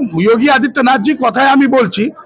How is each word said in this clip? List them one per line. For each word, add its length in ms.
যোগী 280
আদিত্যনাথজি 720
কথায় 260
আমি 200
বলছি 420